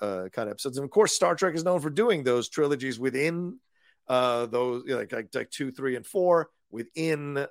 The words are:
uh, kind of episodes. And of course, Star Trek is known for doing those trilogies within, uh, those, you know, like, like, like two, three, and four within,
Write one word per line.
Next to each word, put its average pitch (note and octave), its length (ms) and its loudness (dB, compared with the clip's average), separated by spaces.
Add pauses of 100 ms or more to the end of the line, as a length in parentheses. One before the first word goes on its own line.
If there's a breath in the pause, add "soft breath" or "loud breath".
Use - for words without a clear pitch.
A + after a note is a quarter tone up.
uh, F#2 260 -4
kind A2 200 -6
of - 20 -8
episodes. B2+ 260 -8
And C#3 80 -6
of C3+ 60 -10
course, G#3 220 6
Star F3 220 2
Trek E3+ 200 0
is E3 80 -4
known F3+ 160 2
for D3 100 -4
doing F3 340 2
those B2 260 2
trilogies C3+ 500 0
within, E3 600 -2 (480 soft breath)
uh, B2 400 2
those, B2 380 -2
you C3+ 60 -4
know, A#2+ 80 -2
like, G2+ 120 -6
like, A2+ 220 -6
like A#2+ 160 -6
two, C3+ 220 -6
three, C3 240 -4
and A#2 100 -8
four F3 460 4 (200)
within, C#3+ 680 -4 (140)